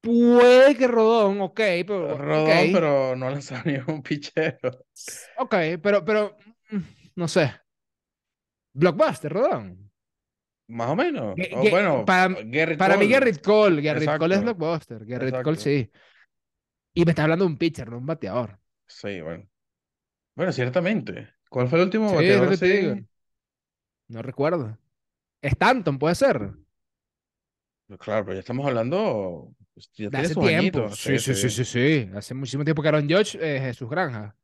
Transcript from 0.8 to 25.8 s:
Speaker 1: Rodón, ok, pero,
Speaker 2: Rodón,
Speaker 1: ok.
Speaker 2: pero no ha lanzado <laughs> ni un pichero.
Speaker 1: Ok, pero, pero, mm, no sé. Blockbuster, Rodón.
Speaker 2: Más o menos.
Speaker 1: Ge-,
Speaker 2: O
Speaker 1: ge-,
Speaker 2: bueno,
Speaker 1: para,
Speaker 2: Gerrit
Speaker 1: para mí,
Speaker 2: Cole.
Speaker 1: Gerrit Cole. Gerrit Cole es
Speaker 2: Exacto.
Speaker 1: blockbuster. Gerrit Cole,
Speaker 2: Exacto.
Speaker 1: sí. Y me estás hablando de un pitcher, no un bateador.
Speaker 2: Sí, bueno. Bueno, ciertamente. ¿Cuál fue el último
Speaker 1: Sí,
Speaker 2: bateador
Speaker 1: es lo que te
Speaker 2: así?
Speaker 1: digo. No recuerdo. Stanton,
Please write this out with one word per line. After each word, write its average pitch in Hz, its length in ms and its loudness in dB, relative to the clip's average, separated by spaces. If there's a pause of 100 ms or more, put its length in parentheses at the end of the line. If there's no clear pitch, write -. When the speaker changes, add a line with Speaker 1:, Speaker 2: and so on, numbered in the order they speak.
Speaker 1:
Rodón, 220 540 4
ok, 185 140 -6 (300)
pero, 165 320 -4
Speaker 2:
Rodón, 156 520 2
Speaker 1:
ok. - 0 -
Speaker 2:
pero 143 460 0
no 131 100 -6
ha 131 40 -2
lanzado 139 320 -10
<laughs> - 40 -6
ni 143 100 -2
un 147 260 -8
pichero. 143 840 -6 (520)
Speaker 1:
Ok, 247 180 -4 (280)
pero, 202 220 2
pero, 208 320 -2 (340)
mm, 214 80 -4 (380)
no 170 120 -4
sé. 151 240 2 (1200)
Blockbuster, 175 580 0
Rodón. 107 580 -4 (760)
Speaker 2:
Más 117 220 -6
o 156 60 -2
menos. 208 400 -4
Speaker 1:
Ge-, 180 140 -8
Speaker 2:
O 127 120 -4
Speaker 1:
ge-, 214 60 2
Speaker 2:
bueno, 170 360 2
Speaker 1:
para, 185 300 2 (180)
Speaker 2:
Gerrit 156 280 -2
Speaker 1:
para 196 180 4
mí, 208 100 4
Speaker 2:
Cole. - 0 -
Speaker 1:
Gerrit 240 340 2
Cole. 196 400 4
Gerrit 151 340 -2
Cole 165 200 2
es 202 40 2
Speaker 2:
Exacto. - 20 -4
Speaker 1:
blockbuster. 160 640 -6
Gerrit 127 340 -4
Cole, 151 160 -2
Speaker 2:
Exacto. - 20 -14
Speaker 1:
sí. 139 320 -2 (1040)
Y 170 100 4
me 165 60 4
estás 156 140 0
hablando 165 200 2
de 180 60 2
un 143 80 -8
pitcher, 135 320 -4
no 120 80 -12
un 127 80 -10
bateador. 113 520 -6 (280)
Speaker 2:
Sí, 101 340 -12
bueno. 85 280 -12 (880)
Bueno, 175 160 -2
ciertamente. 127 800 -4 (200)
¿Cuál 123 180 -2
fue 160 120 2
el 185 60 4
último 214 280 0
Speaker 1:
Sí, - 0 -
Speaker 2:
bateador 180 300 4
Speaker 1:
es - 0 -
lo 180 40 2
que 190 100 2
te 180 80 0
Speaker 2:
así? - 20 -
Speaker 1:
digo. 180 340 0 (1040)
No 113 140 -14
recuerdo. 135 560 -4 (640)
Stanton, 170 560 0